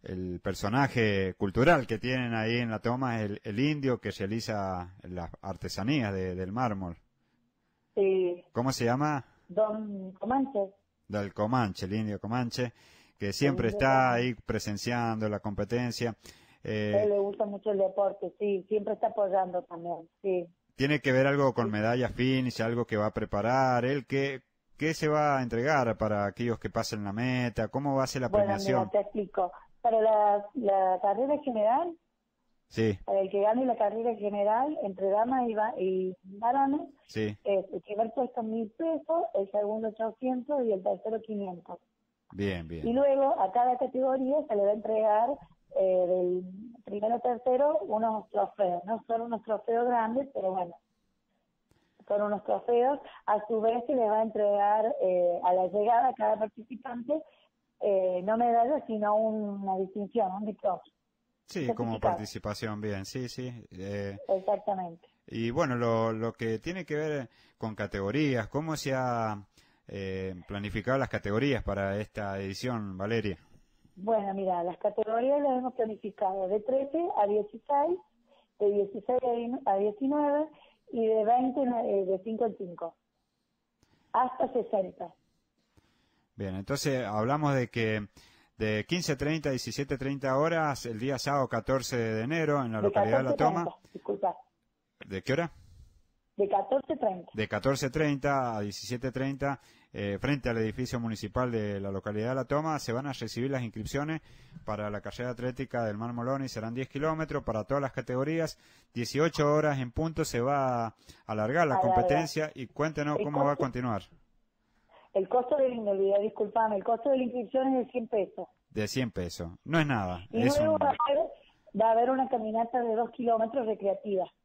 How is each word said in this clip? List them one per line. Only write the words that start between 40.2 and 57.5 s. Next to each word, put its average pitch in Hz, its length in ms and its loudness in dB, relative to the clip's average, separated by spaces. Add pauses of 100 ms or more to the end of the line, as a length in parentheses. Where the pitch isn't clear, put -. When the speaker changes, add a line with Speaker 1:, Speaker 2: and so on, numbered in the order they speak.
Speaker 2:
y 220 80 2
el 185 100 0
tercero 202 400 -2
quinientos. 190 560 -8 (540)
Speaker 1:
Bien, 92 360 -2
bien. 82 180 -6
Speaker 2:
Y 226 60 0
luego 277 480 4
a 190 120 2
cada 247 260 2
categoría 262 580 0 (120)
se 226 60 0
le 202 100 4
va 202 60 4
a 208 40 2
entregar, 220 560 2 (500)
eh, 185 280 4
del 180 340 2 (420)
primero 208 300 -2
a 233 60 -2
tercero 254 600 2
unos 220 480 0
trofeos. 190 540 0
No 220 220 -4
son 226 160 0
unos 226 220 -4
trofeos 226 420 0
grandes, 240 480 0
pero 190 180 0
bueno, 180 220 -4 (1300)
son 208 160 2
unos 208 220 0
trofeos. 240 540 2 (280)
A 208 200 2
su 226 140 0
vez 233 260 2
se 302 80 0
le 233 140 4
va 214 120 2
a - 20 2
entregar, 214 800 2
eh, 180 420 4
a 180 100 6
la 185 140 4
llegada 226 400 4
a 247 60 0
cada 214 240 2
participante 240 840 -6 (580)